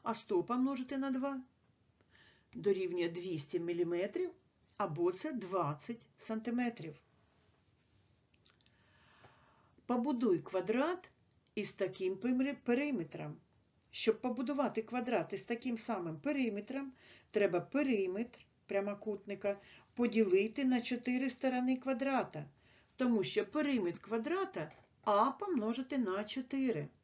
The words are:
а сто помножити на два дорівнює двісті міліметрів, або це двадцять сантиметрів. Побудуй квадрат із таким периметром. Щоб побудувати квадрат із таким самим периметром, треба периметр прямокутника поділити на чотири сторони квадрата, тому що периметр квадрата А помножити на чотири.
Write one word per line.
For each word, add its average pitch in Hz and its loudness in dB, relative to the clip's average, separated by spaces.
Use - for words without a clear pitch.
а 226 -2
сто 185 0
помножити 254 0
на 269 -2
два 262 -2
дорівнює 180 0
двісті 175 -4
міліметрів, 175 0
або 175 2
це 302 -6
двадцять 185 -2
сантиметрів. 226 -4
Побудуй 233 2
квадрат 240 0
із 214 -2
таким 190 -2
периметром. 208 -2
Щоб - 2
побудувати 254 0
квадрат 226 -2
із 190 -6
таким 233 -4
самим 175 -4
периметром, 262 -2
треба 180 4
периметр 226 0
прямокутника 202 -2
поділити 220 4
на 254 4
чотири 247 0
сторони 254 0
квадрата, 254 -2
тому 233 4
що 208 2
периметр 254 0
квадрата 233 -2
А 214 6
помножити 262 -2
на 208 0
чотири. 254 -2